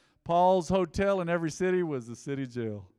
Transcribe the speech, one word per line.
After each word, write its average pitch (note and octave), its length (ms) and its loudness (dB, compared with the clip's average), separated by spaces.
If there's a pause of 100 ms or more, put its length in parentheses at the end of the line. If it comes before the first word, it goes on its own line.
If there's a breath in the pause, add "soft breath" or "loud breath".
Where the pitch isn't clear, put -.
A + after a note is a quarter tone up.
(240 soft breath)
Paul's F3+ 460 4
hotel F#3+ 500 0
in F3 80 -4
every E3 240 0
city F#3 320 0
was C3+ 240 -4
the A#2+ 80 -10
city C#3 320 -6
jail." A2+ 400 -6 (100)